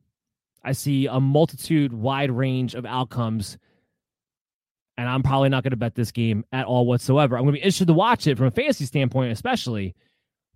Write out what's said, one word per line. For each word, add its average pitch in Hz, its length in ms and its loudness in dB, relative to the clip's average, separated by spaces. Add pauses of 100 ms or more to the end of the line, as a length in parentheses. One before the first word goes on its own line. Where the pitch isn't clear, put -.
(640)
I 135 80 -4
see 139 360 0
a 131 120 -2
multitude, 143 760 2
wide 135 380 -2
range 127 420 -2
of 120 120 -10
outcomes, 113 720 -4 (1400)
and 120 120 -2
I'm 131 140 0
probably 135 260 2
not 131 140 0
gonna 131 120 -2
bet 113 180 -4
this 117 180 -2
game 113 420 -2
at 131 120 -4
all 123 200 2
whatsoever. 123 520 2
I'm 123 60 -2
gonna 143 80 4
be 143 80 0
interested 185 280 0
to 165 60 8
watch 214 340 2
it 135 100 2
from 131 100 2
a 120 40 0
fantasy 254 340 0
standpoint 127 480 -2
especially, 110 600 -4 (640)